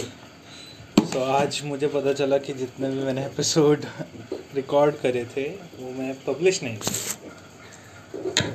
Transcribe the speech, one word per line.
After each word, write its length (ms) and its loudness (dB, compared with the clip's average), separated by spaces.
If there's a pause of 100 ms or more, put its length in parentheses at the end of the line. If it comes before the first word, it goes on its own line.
(1120)
So 60 -2
आज 480 2
मुझे 220 0
पता 260 2
चला 240 2
कि 160 -4
जितने 360 -4
भी 100 -2
मैंने 260 -2
एपिसोड 600 4 (720)
रिकॉर्ड 400 4
करे 300 0
थे, 240 -4
वो 420 -12
मैं 340 -6
पब्लिश 380 2
नहीं 140 -4
किया। 520 -6 (1300)